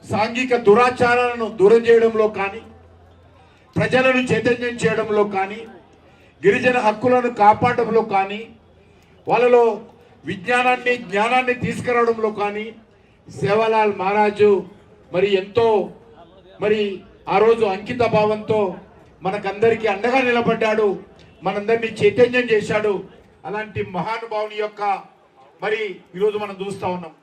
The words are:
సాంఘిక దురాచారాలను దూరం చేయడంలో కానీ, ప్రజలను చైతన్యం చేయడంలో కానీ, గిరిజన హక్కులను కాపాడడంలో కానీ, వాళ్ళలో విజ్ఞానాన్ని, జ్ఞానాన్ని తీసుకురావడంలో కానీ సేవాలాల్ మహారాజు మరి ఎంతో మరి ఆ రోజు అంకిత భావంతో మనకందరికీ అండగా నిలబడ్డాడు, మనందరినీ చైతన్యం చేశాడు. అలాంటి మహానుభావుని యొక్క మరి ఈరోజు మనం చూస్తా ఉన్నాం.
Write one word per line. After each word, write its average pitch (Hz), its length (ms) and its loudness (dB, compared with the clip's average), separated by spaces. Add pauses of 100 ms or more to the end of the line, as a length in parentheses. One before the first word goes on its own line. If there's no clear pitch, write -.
(100)
సాంఘిక 233 460 -2 (100)
దురాచారాలను 240 800 4 (140)
దూరం 226 280 6
చేయడంలో 226 380 4 (140)
కానీ, 196 220 -6 (1120)
ప్రజలను 254 540 2
చైతన్యం 233 520 0
చేయడంలో 214 400 0 (120)
కానీ, 196 240 -4 (840)
గిరిజన 247 420 2
హక్కులను 247 440 0 (120)
కాపాడడంలో 220 600 2 (120)
కానీ, 196 260 -2 (880)
వాళ్ళలో 240 360 4 (640)
విజ్ఞానాన్ని, 247 680 -2 (160)
జ్ఞానాన్ని 247 440 0 (100)
తీసుకురావడంలో 233 680 -2 (100)
కానీ 208 260 -6 (760)
సేవాలాల్ 214 600 0
మహారాజు 208 500 2 (640)
మరి 185 140 2 (120)
ఎంతో 226 280 0 (960)
మరి 214 180 0 (540)
ఆ - 100 4
రోజు 226 200 4 (100)
అంకిత 240 280 -6 (140)
భావంతో 214 440 0 (640)
మనకందరికీ 202 680 -2
అండగా 247 340 0
నిలబడ్డాడు, 220 600 0 (580)
మనందరినీ 214 440 -2 (100)
చైతన్యం 240 520 2
చేశాడు. 214 420 0 (540)
అలాంటి 208 320 -8 (160)
మహానుభావుని 214 680 -6
యొక్క 208 180 -8 (840)
మరి 214 160 -2 (360)
ఈరోజు 202 260 0
మనం 196 200 -10
చూస్తా 202 240 -8 (100)
ఉన్నాం. 165 260 -14